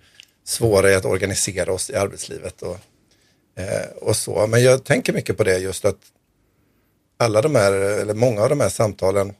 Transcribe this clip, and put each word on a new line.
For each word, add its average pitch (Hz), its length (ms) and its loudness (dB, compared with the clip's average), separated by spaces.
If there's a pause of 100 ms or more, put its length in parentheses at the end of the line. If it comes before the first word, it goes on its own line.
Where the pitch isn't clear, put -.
(440)
svåra 98 460 2
i 98 40 6
att 95 100 0
organisera 95 680 -4
oss - 180 -6
i - 40 -6
arbetslivet - 680 -8
och, 87 140 -10 (840)
eh, 92 320 -6 (100)
och 107 160 0
så. 104 300 -2
Men 117 160 4
jag 131 220 4
tänker - 280 0
mycket 147 240 -4
på 110 80 0
det, 92 140 2
just 92 260 -6
att 98 140 -2 (1200)
alla 110 240 2
de 151 120 2
här, 101 180 4
eller 101 420 0
många 110 280 2
av 120 60 4
de 147 120 0
här 107 80 2
samtalen 98 720 -2